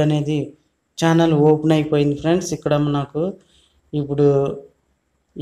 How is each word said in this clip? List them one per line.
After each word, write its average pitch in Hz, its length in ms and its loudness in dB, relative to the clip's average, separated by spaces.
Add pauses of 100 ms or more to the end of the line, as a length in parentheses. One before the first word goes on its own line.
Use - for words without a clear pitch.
అనేది 151 340 -2 (600)
ఛానల్ 165 320 2 (160)
ఓపెన్ 156 280 2
అయిపోయింది 147 440 0
ఫ్రెండ్స్. 170 360 -2
ఇక్కడ 147 160 -4 (260)
నాకు 147 240 -6 (800)
ఇప్పుడు 143 260 0 (1160)